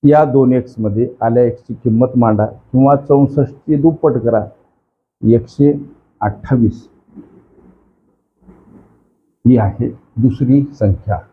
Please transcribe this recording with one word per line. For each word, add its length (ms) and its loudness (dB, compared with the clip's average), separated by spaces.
या 220 6
दोन 280 2
एक्स 260 -4
मध्ये 300 -4
आल्या 220 0
एक्सची 300 -6
किंमत 440 -2
मांडा 280 0
किंवा 520 0
चौसष्टची 840 -2
दुप्पट 420 0
करा, 220 0
एकशे 500 0
अठ्ठावीस 640 -2
ही 120 4
आहे 320 -2
दुसरी 560 0
संख्या. 460 -4